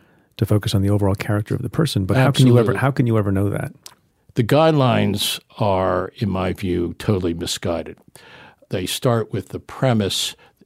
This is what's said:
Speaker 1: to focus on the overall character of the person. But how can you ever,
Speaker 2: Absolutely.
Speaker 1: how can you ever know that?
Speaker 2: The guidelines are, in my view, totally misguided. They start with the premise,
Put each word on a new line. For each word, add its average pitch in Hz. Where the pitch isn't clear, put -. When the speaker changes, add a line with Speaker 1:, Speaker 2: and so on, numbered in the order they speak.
Speaker 1:
to 113
focus -
on 98
the 98
overall 101
character 104
of -
the -
person. 135
But 101
how 131
can 135
you 120
ever, 113
Speaker 2:
Absolutely. -
Speaker 1:
how 139
can 135
you 110
ever 101
know 98
that? -
Speaker 2:
The 131
guidelines 123
are, 92
in 101
my 92
view, 87
totally 90
misguided. 85
They 92
start 117
with 95
the 90
premise, -